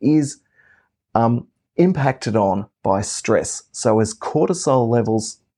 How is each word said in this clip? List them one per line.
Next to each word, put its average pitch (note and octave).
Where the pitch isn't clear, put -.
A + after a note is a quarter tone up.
is, C#3+
um, A#2
impacted C#3+
on G2
by G2
stress. -
So A2
as A2
cortisol D3+
levels A2